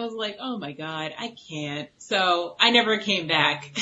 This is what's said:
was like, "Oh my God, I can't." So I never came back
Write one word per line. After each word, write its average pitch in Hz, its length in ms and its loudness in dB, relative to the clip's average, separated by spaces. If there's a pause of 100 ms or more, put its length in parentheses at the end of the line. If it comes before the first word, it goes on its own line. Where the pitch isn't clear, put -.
was 226 80 -6
like, 214 260 -6
"Oh 247 180 -6
my 147 140 -6
God, 156 480 -6
I 233 160 -10 (140)
can't." 147 480 -6
So 180 640 2
I 226 100 6
never 220 260 6
came 196 300 -2
back 147 420 2 (120)